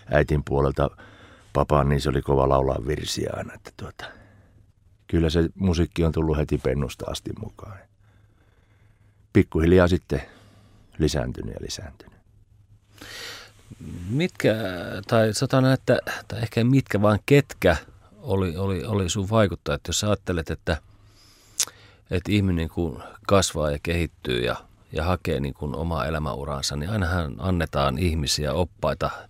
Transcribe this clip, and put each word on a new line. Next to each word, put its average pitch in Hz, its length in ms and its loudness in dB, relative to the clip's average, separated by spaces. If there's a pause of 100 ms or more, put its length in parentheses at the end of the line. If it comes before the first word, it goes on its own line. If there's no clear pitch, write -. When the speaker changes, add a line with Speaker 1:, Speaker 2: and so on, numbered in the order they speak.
(100)
Speaker 1:
äitin 73 340 2
puolelta 69 460 0 (640)
papaan, 71 360 2
niin 71 120 2
se 71 80 -2
oli 67 140 0
kova 67 260 2
laulaa 67 380 0
virsiä - 500 -6
aina, - 180 -12
että - 220 -20
tuota, - 280 -16 (1000)
kyllä 82 240 2
se 82 240 2
musiikki 85 500 0
on 80 80 2
tullut 78 240 0
heti 73 220 0
pennusta 67 520 -4
asti - 200 -10 (100)
mukaan. - 380 -16 (1500)
Pikkuhiljaa 87 560 6
sitten 82 340 -2 (760)
lisääntynyt 64 560 -2
ja 50 60 -12
lisääntynyt. - 600 -14 (1900)
Speaker 2:
Mitkä, 131 440 0 (520)
tai 110 280 4
sanotaan 131 280 2
näin, 131 120 4
että, - 240 2 (300)
tai 107 140 -6
ehkä 113 220 0
mitkä, 127 380 2
vaan 104 240 6
ketkä 92 500 4 (460)
oli, 95 340 -2
oli, 95 280 -4
oli 101 240 -2
sun 98 220 -4
vaikuttajat, 98 560 2
jos - 140 -2
sä 107 60 -2
ajattelet, 90 440 -2
että, 85 260 -4 (1300)
että 90 220 -2
ihminen 90 360 0
kun 85 340 -6 (240)
kasvaa 78 440 2
ja 73 120 -4
kehittyy 78 580 -2
ja, 60 160 -2 (360)
ja 78 120 -4
hakee 85 360 -2
niin 69 140 -4
kuin 73 200 -8
omaa 80 320 -4
elämäuraansa, 71 720 -6
niin 76 140 -6
ainahan 90 480 -2
annetaan 73 600 0
ihmisiä, 76 540 -2
oppaita, 76 580 -2 (200)